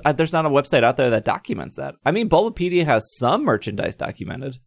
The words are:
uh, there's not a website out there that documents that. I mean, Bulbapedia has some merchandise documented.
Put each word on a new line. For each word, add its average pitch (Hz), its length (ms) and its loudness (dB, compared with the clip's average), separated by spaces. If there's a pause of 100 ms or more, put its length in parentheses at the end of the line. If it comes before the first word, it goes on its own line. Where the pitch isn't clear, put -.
uh, 147 80 2
there's 160 200 0
not 160 140 0
a 147 40 0
website 139 340 4
out 117 120 4
there 127 140 2
that 107 140 2
documents - 520 -4
that. 139 280 -10
I 151 80 2
mean, 220 160 0
Bulbapedia 175 560 2
has 120 320 0
some 175 280 0
merchandise 107 520 -2
documented. 127 720 -10